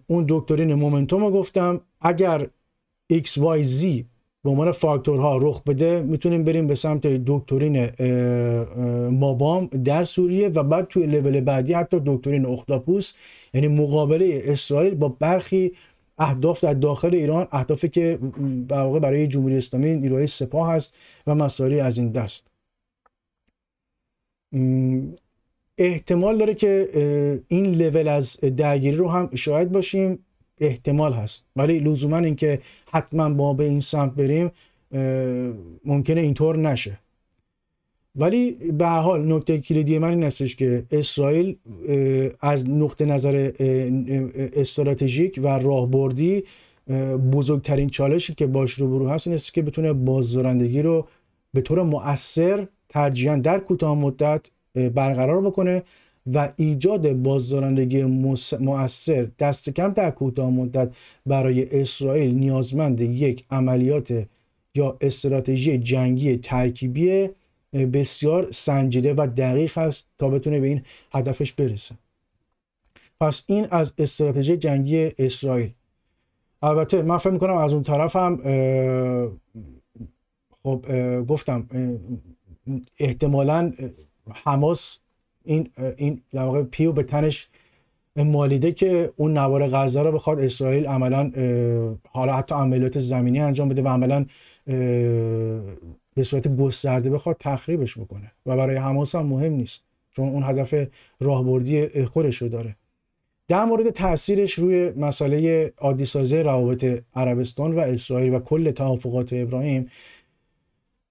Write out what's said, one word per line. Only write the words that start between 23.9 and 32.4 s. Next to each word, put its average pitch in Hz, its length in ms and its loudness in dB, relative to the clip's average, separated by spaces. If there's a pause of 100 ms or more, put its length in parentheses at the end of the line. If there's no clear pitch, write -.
م، 131 480 0 (800)
احتمال 180 600 0
داره 214 160 2
که، 196 400 2
اه، 143 540 0
این 185 260 2
لول 160 340 2
از 147 280 0
درگیری 143 600 0
رو 180 120 2
هم 180 260 -2
شاهد 151 380 0
باشیم، 190 460 0 (440)
احتمال 147 500 0
هست، 110 320 -6 (120)
ولی 151 220 2
لزوماً 147 400 0
اینکه 151 400 0 (340)